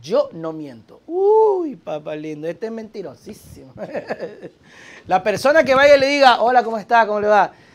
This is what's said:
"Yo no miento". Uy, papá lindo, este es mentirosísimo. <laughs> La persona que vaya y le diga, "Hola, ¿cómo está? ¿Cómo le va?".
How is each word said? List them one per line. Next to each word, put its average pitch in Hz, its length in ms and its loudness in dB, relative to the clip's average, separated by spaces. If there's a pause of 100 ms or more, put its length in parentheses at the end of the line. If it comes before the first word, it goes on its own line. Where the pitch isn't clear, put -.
"Yo 247 300 -4
no 165 220 -12
miento". 151 540 -18
Uy, 392 680 0
papá 156 400 -10
lindo, 156 320 -10
este 170 200 -10
es 226 40 -12
mentirosísimo. 175 1040 -18
<laughs> - 1300 -16
La 185 160 0
persona 240 400 2
que 269 120 0
vaya 285 220 6
y - 20 2
le 269 80 2
diga, 277 340 4
"Hola, 247 220 2
¿cómo 226 140 -6
está? 226 300 2
¿Cómo 208 120 -4
le 208 80 -2
va?". 202 240 2 (240)